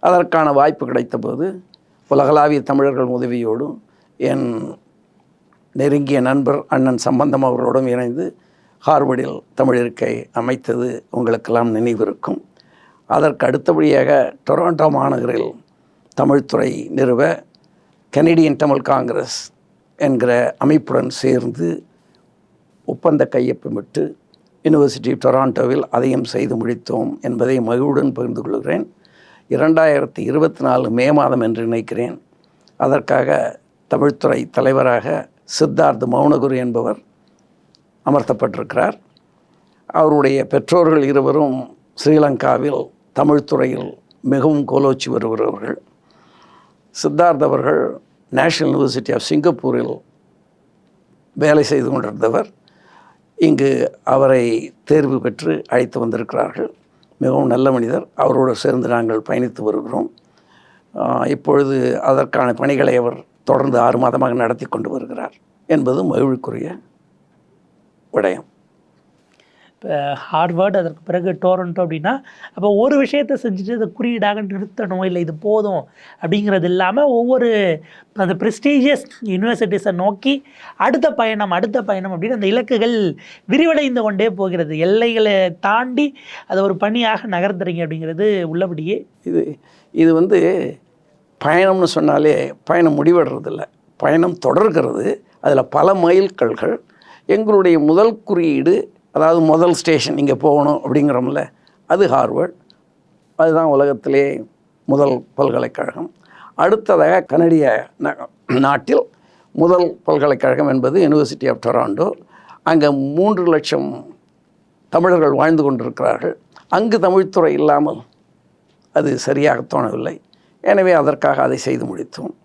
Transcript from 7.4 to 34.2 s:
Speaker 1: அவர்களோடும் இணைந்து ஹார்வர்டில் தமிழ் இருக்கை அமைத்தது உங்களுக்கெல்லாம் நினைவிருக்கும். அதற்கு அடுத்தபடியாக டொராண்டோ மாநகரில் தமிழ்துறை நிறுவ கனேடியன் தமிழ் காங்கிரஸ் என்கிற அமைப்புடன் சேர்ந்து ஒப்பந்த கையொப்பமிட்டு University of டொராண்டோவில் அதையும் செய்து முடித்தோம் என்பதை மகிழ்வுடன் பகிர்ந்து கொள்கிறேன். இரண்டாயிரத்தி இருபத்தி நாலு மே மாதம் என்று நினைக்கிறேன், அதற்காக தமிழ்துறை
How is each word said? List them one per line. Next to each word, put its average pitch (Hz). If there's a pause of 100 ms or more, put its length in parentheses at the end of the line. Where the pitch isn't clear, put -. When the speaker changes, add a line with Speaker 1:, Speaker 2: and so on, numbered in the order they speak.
Speaker 1:
அவர்களோடும் 123
இணைந்து 123 (600)
ஹார்வர்டில் 139 (220)
தமிழ் 131
இருக்கை 120 (300)
அமைத்தது 123 (280)
உங்களுக்கெல்லாம் 117
நினைவிருக்கும். 110 (760)
அதற்கு 147
அடுத்தபடியாக 147 (140)
டொராண்டோ 156 (100)
மாநகரில் 123 (720)
தமிழ்துறை 143 (280)
நிறுவ 127 (960)
கனேடியன் 160
தமிழ் 139
காங்கிரஸ் 123 (680)
என்கிற 123 (320)
அமைப்புடன் 131 (120)
சேர்ந்து 131 (1200)
ஒப்பந்த 151 (120)
கையொப்பமிட்டு 127 (680)
University 135
of 131
டொராண்டோவில் 127 (120)
அதையும் 131
செய்து -
முடித்தோம் 117 (160)
என்பதை 123 (140)
மகிழ்வுடன் 139
பகிர்ந்து 123
கொள்கிறேன். - (720)
இரண்டாயிரத்தி 151 (100)
இருபத்தி 147
நாலு 127
மே 127 (120)
மாதம் 131
என்று 113
நினைக்கிறேன், 117 (680)
அதற்காக 135 (300)
தமிழ்துறை 131 (180)